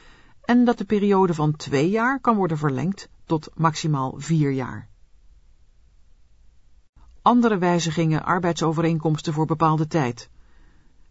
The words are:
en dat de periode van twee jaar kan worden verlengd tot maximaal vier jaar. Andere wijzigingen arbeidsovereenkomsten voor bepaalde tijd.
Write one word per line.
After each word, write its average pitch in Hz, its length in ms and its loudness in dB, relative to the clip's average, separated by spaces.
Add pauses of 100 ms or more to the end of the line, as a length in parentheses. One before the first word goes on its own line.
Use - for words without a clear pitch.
(400)
en 240 240 2
dat 240 140 2
de - 60 -8
periode 196 500 2
van 156 220 0
twee 139 340 0
jaar 240 300 -2
kan 233 160 2
worden 170 220 -2
verlengd 147 500 -4 (160)
tot 160 300 -4
maximaal 156 640 -2
vier 151 340 0
jaar. 127 380 -8 (2250)
Andere 226 360 4
wijzigingen 165 640 0
arbeidsovereenkomsten 165 1080 -2
voor 151 140 -2
bepaalde 156 400 0
tijd. 135 440 -4 (800)